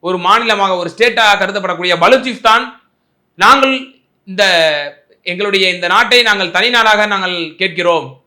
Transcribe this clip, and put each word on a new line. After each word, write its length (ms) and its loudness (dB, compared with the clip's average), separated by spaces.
ஒரு 180 -4
மாநிலமாக, 580 0
ஒரு 200 -6
ஸ்டேட்டாக 420 2
கருதப்படக்கூடிய 600 -2
பலூச்சிஸ்தான், 640 2
நாங்கள் 600 0
இந்த, 160 -2
எங்களுடைய 460 -2
இந்த 180 -4
நாட்டை 360 2
நாங்கள் 280 0
தனி 200 0
நாடாக 360 2
நாங்கள் 500 -4
கேட்கிறோம், 720 -2